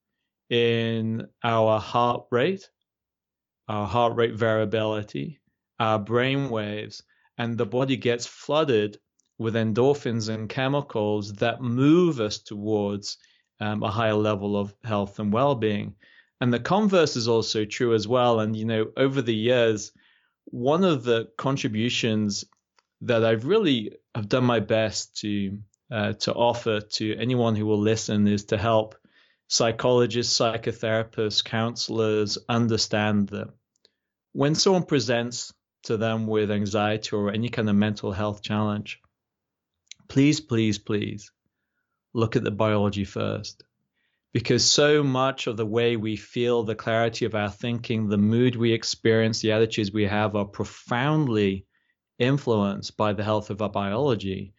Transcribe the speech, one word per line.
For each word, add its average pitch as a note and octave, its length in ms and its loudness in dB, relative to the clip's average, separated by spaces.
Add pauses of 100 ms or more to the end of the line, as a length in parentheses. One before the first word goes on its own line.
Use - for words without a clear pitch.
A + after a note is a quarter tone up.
(500)
in A2+ 800 0 (160)
our A2 360 4
heart A#2+ 520 0
rate, D#3+ 360 0 (1000)
our G#2 180 -2
heart A#2 300 2
rate A#2 180 2
variability, A2 1080 -2 (380)
our A2 200 2
brain B2+ 500 0
waves, G#2+ 540 -8 (340)
and A#2 180 -4
the A2+ 120 -2
body B2+ 300 0
gets A#2+ 280 -2
flooded B2+ 720 0 (420)
with A2+ 140 -2
endorphins A#2 760 0
and A2 200 -8
chemicals G#2+ 840 -2
that A#2 280 -2
move C#3+ 580 4
us G#2 200 -4
towards, G2+ 800 -4 (420)
um, G#2+ 240 -4
a G#2 80 -2
higher A2 240 0
level G#2 420 0
of G2+ 160 -4 (100)
health G2+ 360 -4
and G#2+ 120 -2
well-being. A2 640 0 (480)
And B2 100 2
the A#2+ 80 2
converse F3+ 560 2
is A#2 120 -4
also A2+ 360 0
true A#2 300 0
as G#2+ 140 2
well. B2 320 4
And, G#2+ 160 -2
you A2 100 -6
know, A2 220 0 (100)
over C3+ 240 2
the A#2 140 0
years, A2+ 560 2 (540)
one C#3 380 0
of D3+ 200 2
the A2+ 340 0
contributions A2 1080 -2 (560)
that A2+ 220 2
I've A2+ 220 2
really D3+ 460 2 (240)
have G#2 120 -6
done B2+ 160 2
my A#2+ 160 2
best A2 580 -2
to, G2+ 420 -4 (320)
uh, G#2+ 220 -2
to - 200 -4
offer A#2 480 0
to G#2+ 340 -4
anyone A#2 400 0
who G#2+ 120 -2
will G#2 120 2
listen G#2+ 480 2
is G2+ 180 0
to G#2+ 120 0
help A2 380 0 (540)
psychologists, A#2+ 880 2
psychotherapists, A2+ 1080 -2
counselors A2 960 -2 (100)
understand G#2+ 800 0
that G2+ 200 -10 (840)
when C#3 240 2
someone F#3 280 2
presents A#2+ 720 -2 (300)
to A#2+ 120 -2
them A2+ 300 0
with G#2+ 240 0
anxiety G#2 680 -2
or G2+ 160 0
any A2+ 180 -2
kind A2+ 200 -2
of G2+ 60 4
mental G#2 360 0
health G#2 300 -4
challenge, G#2+ 580 -4 (1120)
please, D3 300 4
please, A2 380 0
please G#2 540 -6 (800)
look A2+ 240 0
at A2+ 60 -2
the A2 80 -2
biology G#2 520 2
first. G#2 600 -8 (680)
Because A#2+ 320 0
so D3 400 4
much C3+ 440 0
of A2+ 100 -4
the A2 80 -2
way A#2 320 0
we A2 180 -4
feel, A#2+ 480 -2
the G#2+ 120 -4
clarity A2+ 500 0
of G#2+ 100 -2
our G#2 140 -2
thinking, A2+ 580 -4
the G#2 100 0
mood A#2 380 4
we A#2 160 0
experience, A2+ 680 0
the G#2+ 100 2
attitudes A2 400 2
we G#2 140 0
have G#2 300 0
are G2+ 100 -2
profoundly A2+ 1200 -2 (540)
influenced A2 760 0
by G#2+ 160 0
the G2+ 120 -4
health G#2 260 -2
of G#2+ 120 -8
our G#2 80 -2
biology. G2 880 -4